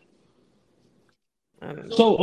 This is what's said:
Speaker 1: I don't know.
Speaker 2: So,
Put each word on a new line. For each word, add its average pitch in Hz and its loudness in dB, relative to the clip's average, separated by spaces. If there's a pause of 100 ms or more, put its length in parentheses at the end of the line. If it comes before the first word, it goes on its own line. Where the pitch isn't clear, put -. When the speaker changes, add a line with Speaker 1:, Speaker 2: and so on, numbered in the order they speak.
(1600)
Speaker 1:
I - -16
don't - -16
know. 226 -8
Speaker 2:
So, 226 4